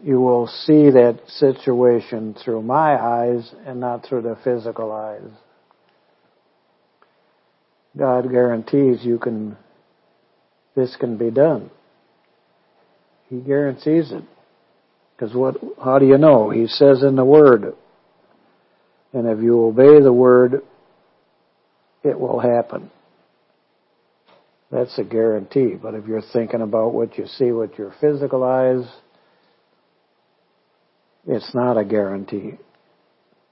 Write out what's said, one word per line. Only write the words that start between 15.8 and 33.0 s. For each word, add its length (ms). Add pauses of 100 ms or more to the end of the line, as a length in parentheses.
how 160
do 80
you 120
know? 320
He 160
says 360
in 140
the 80
Word, 500 (1400)
"And 140
if 140
you 240
obey 360
the 120
Word, 500 (1400)
it 180
will 180
happen." 520 (1800)
That's 280
a 60
guarantee. 720
But 200
if 120
you're 140
thinking 400
about 320
what 240
you 100
see 240
with 280
your 220
physical 440
eyes, 400 (2500)
it's 280
not 240
a 60
guarantee. 720 (920)